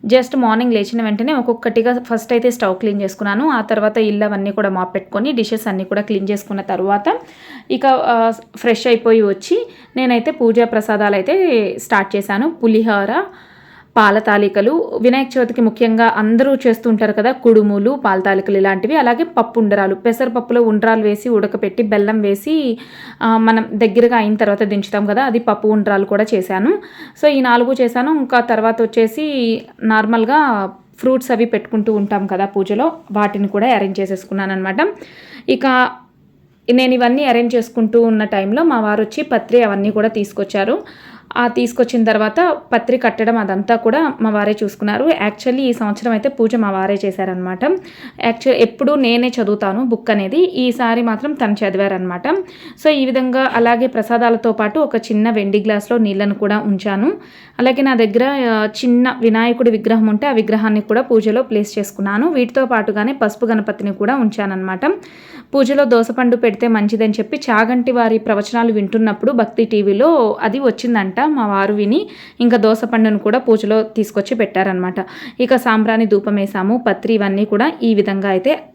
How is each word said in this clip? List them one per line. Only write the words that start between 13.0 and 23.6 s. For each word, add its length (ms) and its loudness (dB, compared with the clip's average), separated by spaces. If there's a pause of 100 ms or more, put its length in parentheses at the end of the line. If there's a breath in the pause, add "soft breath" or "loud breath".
పాల 220 4
తాలికలు, 800 0
వినాయక 260 2 (100)
చవితికి 240 0
ముఖ్యంగా 540 2
అందరూ 400 2
చేస్తూ 340 0
ఉంటారు 240 0
కదా 180 0
కుడుములు, 720 4
పాల 140 2
తాలికలు 380 0
ఇలాంటివి, 380 0
అలాగే 280 2
పప్పు 360 -2
ఉండ్రాలు, 360 2
పెసరపప్పులో 680 -2
ఉండ్రాలు 400 2
వేసి 280 -2
ఉడకపెట్టి 540 0
బెల్లం 380 0
వేసి, 560 -2 (440 loud breath)
ఆ, 160 2
మనం 360 2